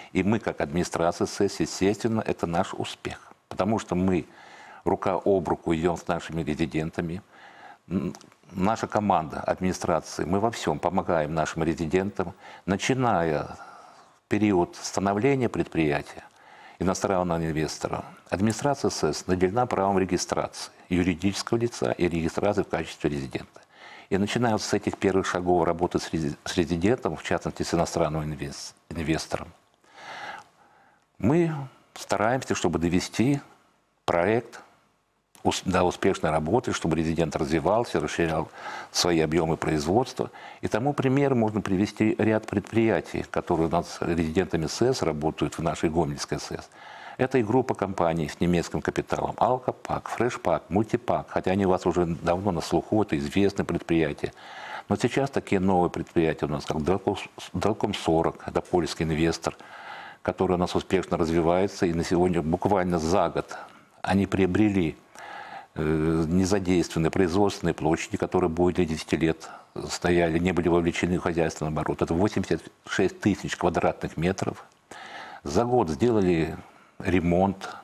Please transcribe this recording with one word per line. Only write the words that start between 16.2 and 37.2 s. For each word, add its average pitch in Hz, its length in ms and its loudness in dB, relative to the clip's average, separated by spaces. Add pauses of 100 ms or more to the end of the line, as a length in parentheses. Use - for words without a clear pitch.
иностранного 90 680 0
инвестора. - 600 -4 (240)
Администрация 110 600 0
сэс - 360 -2
наделена 92 380 2
правом 95 340 2
регистрации - 720 -2 (160)
юридического 90 680 0
лица 113 340 -2
и - 160 0
регистрации 85 560 0
в - 60 -16
качестве 82 400 -4
резидента. 69 500 -8 (500)
И 98 80 2
начиная 113 340 2
вот 107 100 2
с - 120 -6
этих 101 240 0
первых 95 280 2
шагов 90 400 2
работы 85 320 0
с - 140 -8
рези-, 76 320 -2
с - 140 -8
резидентом, 87 580 2
в - 80 -12
частности, 85 400 -2
с - 100 -6
иностранным 78 520 0
инвес-, 71 500 -10 (140)
инвестором, - 580 -4 (1700)
мы 160 380 2 (380)
стараемся, 110 600 0
чтобы 85 240 0
довести 90 640 2 (640)
проект 90 560 0 (840)
ус-, - 200 0
до 90 200 2
успешной 92 480 0
работы, 107 420 0
чтобы 80 240 0
резидент 80 400 0